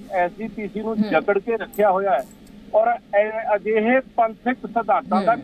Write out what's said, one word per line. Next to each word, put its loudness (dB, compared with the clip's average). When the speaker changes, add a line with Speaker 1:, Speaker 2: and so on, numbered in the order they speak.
Speaker 1:
ਐਸ 0
ਜੀ -8
ਪੀ -10
ਸੀ -8
ਨੂੰ -6
Speaker 2:
ਹੂੰ। -2
Speaker 1:
ਜਕੜ 2
ਕੇ -2
ਰੱਖਿਆ 2
ਹੋਇਆ 0
ਹੈ 0
ਔਰ 4
ਇਹ 0
ਅਜਿਹੇ 2
ਪੰਥਕ -2
ਸਿਧਾਂਤਾਂ 0
ਦਾ 4
Speaker 2:
ਹੂੰ। -4